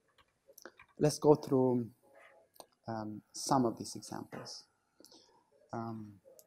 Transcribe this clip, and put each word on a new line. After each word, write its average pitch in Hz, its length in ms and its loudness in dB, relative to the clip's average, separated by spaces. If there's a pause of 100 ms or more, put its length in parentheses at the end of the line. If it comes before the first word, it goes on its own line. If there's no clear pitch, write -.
(960)
Let's 151 220 2
go 147 160 8
through, 127 520 2 (1000)
um, 107 340 -8 (120)
some 131 320 2
of 110 120 0
these - 180 -10
examples. - 680 -12 (1080)
Um, 110 400 -8 (340)